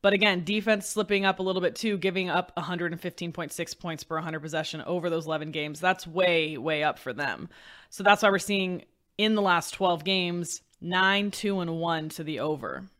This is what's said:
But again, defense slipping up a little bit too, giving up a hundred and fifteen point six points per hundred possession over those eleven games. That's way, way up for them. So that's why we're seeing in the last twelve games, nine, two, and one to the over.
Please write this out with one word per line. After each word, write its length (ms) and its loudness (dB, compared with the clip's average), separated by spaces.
But 140 4
again, 280 4
defense 460 0
slipping 380 0
up 120 2
a 40 -4
little 180 0
bit 140 0
too, 240 0
giving 320 -2
up 260 0
a 60 -4
hundred 300 -4
and 80 -8
fifteen 300 -8
point 220 -8
six 220 -8
points 280 -8
per 180 -6
hundred 200 -6
possession 460 -6
over 240 -2
those 160 -2
eleven 240 -4
games. 300 -6
That's 260 0
way, 500 2
way 260 0
up 160 0
for 140 -8
them. 380 -6
So 120 -12
that's 200 6
why 80 8
we're 80 2
seeing 480 -2
in 160 4
the 80 2
last 320 2
twelve 280 2
games, 600 -2
nine, 500 2
two, 300 -2
and 160 -2
one 320 -2
to 160 -10
the 160 -4
over. 440 -4